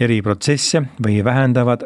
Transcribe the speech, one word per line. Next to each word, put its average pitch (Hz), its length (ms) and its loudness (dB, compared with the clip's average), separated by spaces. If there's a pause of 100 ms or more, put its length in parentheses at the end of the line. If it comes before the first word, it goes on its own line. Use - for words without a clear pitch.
eri 117 220 0
protsesse 143 600 -2 (220)
või 104 200 2
vähendavad 123 600 0